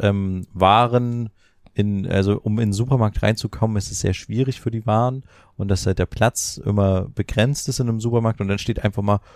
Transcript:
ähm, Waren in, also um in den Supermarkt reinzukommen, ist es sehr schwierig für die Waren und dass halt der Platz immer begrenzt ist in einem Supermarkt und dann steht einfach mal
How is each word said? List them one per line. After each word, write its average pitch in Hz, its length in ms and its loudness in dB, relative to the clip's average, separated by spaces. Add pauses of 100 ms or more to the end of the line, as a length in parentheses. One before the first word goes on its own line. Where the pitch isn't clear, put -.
ähm, 98 540 0
Waren 120 760 4 (460)
in, 101 360 0
also 98 300 2
um 107 180 -2
in 113 100 0
den 101 40 0
Supermarkt 117 500 0
reinzukommen, 110 540 0
ist 98 160 -4
es - 80 -6
sehr 95 140 0
schwierig 127 480 -4
für 127 80 -4
die 113 160 -6
Waren 123 380 0 (320)
und 101 120 -4
dass 98 180 0
halt 95 120 0
der 90 80 2
Platz - 580 -2
immer 98 380 2 (120)
begrenzt 120 540 -2
ist 131 120 -4
in 120 80 0
einem 113 120 -2
Supermarkt 113 400 0
und 98 80 -2
dann 101 100 0
steht - 240 -6
einfach 104 200 -2
mal 101 180 2 (160)